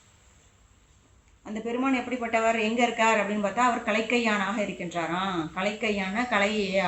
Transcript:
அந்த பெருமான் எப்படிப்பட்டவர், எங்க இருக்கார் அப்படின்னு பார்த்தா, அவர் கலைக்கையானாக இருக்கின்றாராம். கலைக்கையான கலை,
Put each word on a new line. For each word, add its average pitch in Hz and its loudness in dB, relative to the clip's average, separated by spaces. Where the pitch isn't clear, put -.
அந்த 214 -10
பெருமான் 247 -2
எப்படிப்பட்டவர், 226 0
எங்க 226 2
இருக்கார் 226 4
அப்படின்னு 208 0
பார்த்தா, 190 -2
அவர் 233 2
கலைக்கையானாக 220 0
இருக்கின்றாராம். 175 -2
கலைக்கையான 208 -2
கலை, 208 0